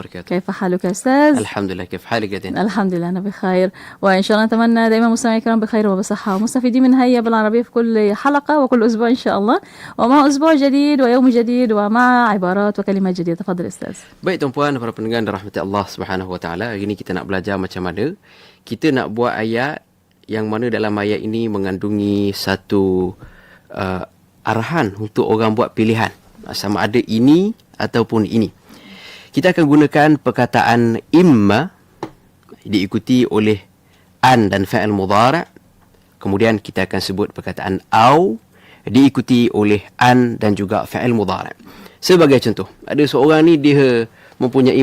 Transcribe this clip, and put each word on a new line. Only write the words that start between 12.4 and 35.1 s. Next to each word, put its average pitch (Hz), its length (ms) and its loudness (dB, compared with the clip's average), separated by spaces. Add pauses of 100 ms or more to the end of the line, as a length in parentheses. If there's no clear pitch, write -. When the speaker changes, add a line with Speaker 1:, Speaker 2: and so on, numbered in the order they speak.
Speaker 2:
وكلمات 190 340 -2
جديدة. 170 300 -4
تفضل، 175 220 -6
أستاذ. - 300 -12 (300)
Speaker 1:
Baik, 170 160 -2
tuan-puan, 143 380 -2
para 117 160 -6
pendengar 113 260 -4
dan 104 140 -4
rahmati 95 240 -8
Allah 98 260 -2
Subhanahu 92 480 -8
wa 87 80 -8
Taala, 92 320 -8
hari 101 140 -6
ini 104 100 -6
kita - 160 -10
nak 90 160 -8
belajar 95 300 -4
macam 92 260 -8
mana 104 300 -6 (480)
kita 139 280 -4
nak 104 200 -2
buat 117 240 -2
ayat 117 460 -6 (480)
yang 107 160 -6
mana 110 240 -4
dalam 107 240 -2
ayat 104 320 -4
ini 113 240 -4
mengandungi 101 880 -2
satu, 95 800 -2 (560)
uh, 92 320 -6 (400)
arahan 113 560 -2
untuk 107 240 -2
orang 110 320 0
buat - 160 -2
pilihan, 110 400 0 (400)
sama 101 320 -2
ada 104 240 0
ini 151 440 2 (240)
ataupun 113 520 -2
ini. 110 240 -2 (800)
Kita 175 200 2
akan 170 120 2
gunakan 147 440 4 (120)
perkataan 117 800 0 (120)
imma 135 560 4 (960)
diikuti 104 640 0
oleh 107 320 0 (600)
an 120 280 4
dan 98 160 -2
fa'il 107 280 -2
mudhari', 104 520 2 (760)